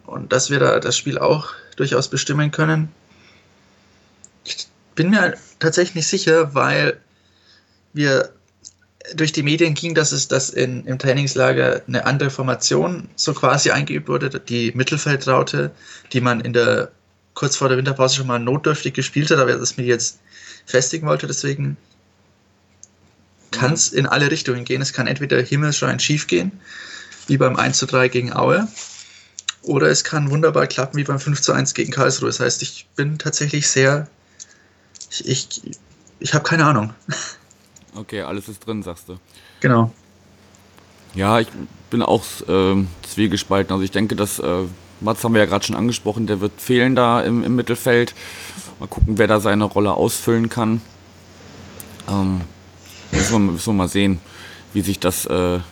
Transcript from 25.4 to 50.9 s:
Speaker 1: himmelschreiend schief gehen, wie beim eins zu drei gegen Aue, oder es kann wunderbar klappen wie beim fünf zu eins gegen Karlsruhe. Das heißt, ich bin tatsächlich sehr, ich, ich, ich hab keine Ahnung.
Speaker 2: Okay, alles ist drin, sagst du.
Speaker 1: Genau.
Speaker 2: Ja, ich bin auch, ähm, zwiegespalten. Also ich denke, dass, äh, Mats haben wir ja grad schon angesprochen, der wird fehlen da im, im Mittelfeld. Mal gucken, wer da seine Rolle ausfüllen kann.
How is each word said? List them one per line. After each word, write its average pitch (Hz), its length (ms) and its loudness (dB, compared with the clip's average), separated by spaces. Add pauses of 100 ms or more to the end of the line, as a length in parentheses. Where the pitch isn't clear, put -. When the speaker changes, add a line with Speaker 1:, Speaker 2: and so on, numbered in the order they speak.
Speaker 1:
himmelschreiend 139 640 -2
schief 147 240 -2
gehen, 180 260 -2 (760)
wie 143 100 2
beim 131 200 2
eins 131 220 0
zu 135 80 -2
drei 127 220 2
gegen 123 240 -2
Aue, 139 340 2 (960)
oder 151 260 2
es 151 160 2
kann 147 260 -2
wunderbar 151 360 2
klappen 135 320 -4
wie 143 60 0
beim 139 160 -2
fünf 143 220 -2
zu 147 100 2
eins 135 220 0
gegen 156 180 -2
Karlsruhe. 131 360 0
Das 117 120 -4
heißt, 127 220 -2
ich - 240 -10 (100)
bin 147 220 -2
tatsächlich 147 500 -2
sehr, 143 400 2 (1040)
ich, - 160 -10
ich, - 520 -6 (420)
ich - 140 -4
hab 151 100 2
keine 165 220 2
Ahnung. 110 260 2 (1040)
Speaker 2:
Okay, 104 280 -10
alles 95 260 -8
ist 104 180 -16
drin, 107 160 -6
sagst 85 260 -14
du. 90 100 -14 (420)
Speaker 1:
Genau. 117 320 4 (1200)
Speaker 2:
Ja, 104 260 2
ich 117 80 0 (420)
bin 120 120 2
auch, 101 220 2 (220)
ähm, 95 420 2 (200)
zwiegespalten. 98 640 0
Also 95 120 0
ich 95 60 -4
denke, 104 260 0
dass, 104 220 -2
äh, 90 260 -2 (360)
Mats 110 240 -2
haben 117 100 2
wir 110 60 6
ja 104 60 6
grad 98 180 0
schon - 120 -4
angesprochen, 113 500 -2
der 98 140 0
wird 104 200 -2
fehlen 127 340 4
da 120 280 4
im, 117 200 2
im 123 140 0
Mittelfeld. 120 580 2 (640)
Mal - 80 -10
gucken, - 320 0
wer 113 80 6
da 107 140 4
seine 104 240 2
Rolle 101 300 2
ausfüllen 113 560 2
kann. 113 300 0 (1300)